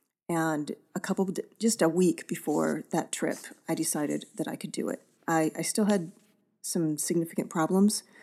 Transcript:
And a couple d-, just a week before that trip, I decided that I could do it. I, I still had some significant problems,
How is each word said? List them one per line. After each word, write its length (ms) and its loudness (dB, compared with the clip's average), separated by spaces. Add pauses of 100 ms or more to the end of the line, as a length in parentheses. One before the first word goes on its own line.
(280)
And 440 0 (220)
a 60 -6
couple 260 0
d-, 160 -4 (180)
just 220 2
a 60 6
week 400 2
before 640 -2
that 220 -2
trip, 260 -4 (300)
I 60 0
decided 500 -2 (120)
that 120 -4
I 80 -8
could 160 -10
do 160 -4
it. 140 -6 (240)
I, 300 2
I 60 -4
still 240 0
had 260 2 (500)
some 340 -2
significant 540 -2
problems, 540 4 (180)